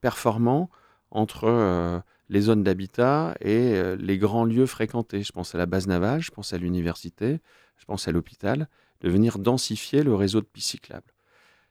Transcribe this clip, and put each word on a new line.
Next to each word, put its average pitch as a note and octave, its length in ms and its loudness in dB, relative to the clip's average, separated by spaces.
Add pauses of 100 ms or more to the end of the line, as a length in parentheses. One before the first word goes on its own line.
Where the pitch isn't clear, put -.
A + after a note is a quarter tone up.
performant A#2+ 720 0 (400)
entre, A2 340 -2
euh, F2+ 560 2 (300)
les G2+ 120 4
zones G#2+ 200 4
d'habitat A#2+ 760 0
et, A2+ 340 2
euh, F#2 220 0
les F#2+ 220 -2
grands G#2+ 260 2
lieux A#2 220 2
fréquentés. A2 560 -4
Je - 100 -10
pense F2+ 220 -10
à F2 40 -2
la F2+ 80 0
base F#2 200 -2
navale, G2 340 0
je E3 100 -8
pense - 220 -12
à F2+ 60 -4
l'université, F2+ 840 -2 (360)
je - 80 -20
pense F#2+ 240 -6
à E2+ 40 -2
l'hôpital, G#2+ 560 -2 (320)
de - 80 -2
venir G2+ 300 4
densifier B2 640 0
le C3 120 2
réseau G2+ 260 2
de - 60 -4
pistes - 240 -8
cyclables. - 420 -16 (580)